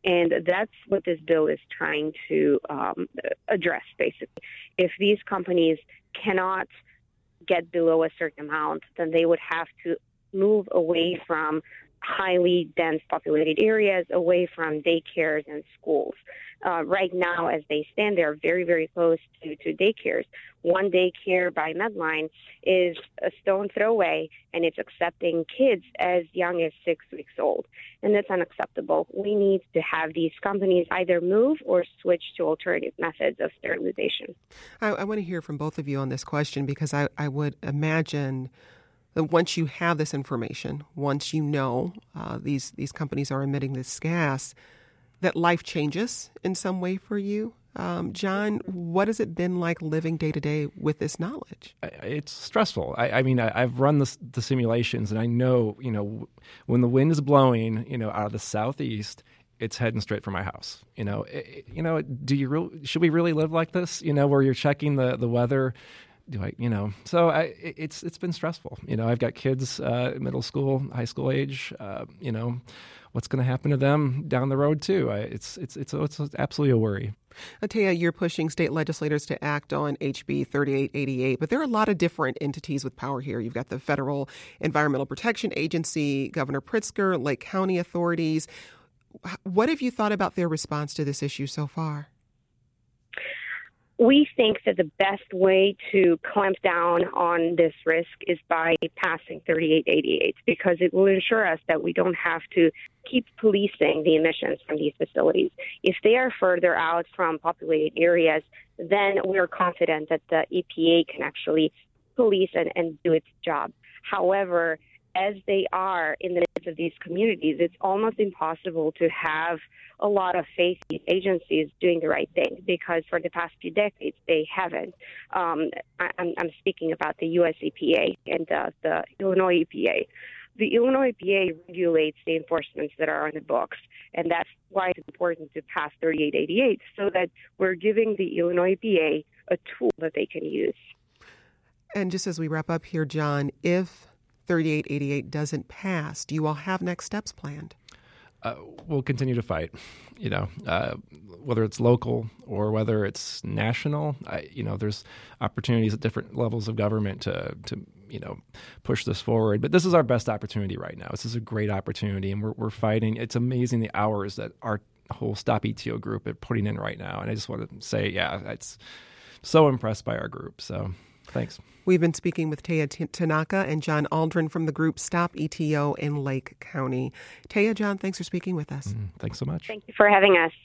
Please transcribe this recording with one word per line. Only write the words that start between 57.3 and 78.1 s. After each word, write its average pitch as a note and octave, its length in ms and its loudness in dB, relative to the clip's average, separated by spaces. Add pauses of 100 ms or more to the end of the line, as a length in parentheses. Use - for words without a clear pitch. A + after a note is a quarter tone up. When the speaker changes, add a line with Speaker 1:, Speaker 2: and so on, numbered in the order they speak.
Speaker 3:
you B2+ 80 -6
know, G#2+ 120 -4
out G#2 160 -4
of G#2 60 -6
the - 60 -6
southeast, A2 840 -6 (340)
it's A2+ 180 -6
heading A2+ 240 -2
straight G#2 220 -6
for G2+ 80 -8
my G2 140 -4
house. - 400 -12 (100)
You G#2+ 100 -8
know, G2+ 200 -4
it, - 240 -12
it, - 260 -18
you E3 80 -6
know, D#3+ 180 0
do C#3 360 -4
you C3+ 120 0
real-, D3+ 220 -2 (140)
should D#3+ 180 0
we E3 80 6
really E3+ 220 2
live D#3 180 2
like E3 220 0
this? F3+ 300 -4
You D#3 100 0
know, C#3+ 160 4
where C#3 120 6
you're C3+ 140 4
checking C#3+ 400 0
the, B2+ 220 2
the A#2+ 120 -2
weather. B2 460 2 (540)
Do G#2 160 -6
I, - 140 -4
you A#2 120 -2
know? G2+ 220 -2 (120)
So E3+ 240 4
I, D3+ 120 2
it, E3 360 -6
it's, - 280 -10
it's E3+ 140 -10
been F3 140 -6
stressful. - 540 -8
You - 100 -2
know, A2+ 120 0
I've A#2+ 100 2
got B2 160 -2
kids, C3 460 -2
uh, B2+ 400 -2
middle B2+ 220 -4
school, C3+ 380 -2 (140)
high A#2+ 100 -4
school C3+ 260 -4
age. C3+ 500 -4
Uh, G2 240 -10 (160)
you C3+ 100 -6
know, A#2+ 300 -4 (500)
what's - 160 -6
gonna C3 160 0
happen C3 300 0
to C#3 40 2
them C#3+ 520 2
down C3+ 200 0
the C3+ 80 0
road D3 240 2
too? E3 300 0
I, G2+ 80 -2
it's, A2 380 -10
it's, E3+ 200 -12
it's, - 160 -8
it's D3 280 -4 (180)
absolutely - 320 0
a A#2+ 80 6
worry. G#2 360 0 (480)
Speaker 2:
Atea, G3 360 2
you're E3+ 140 2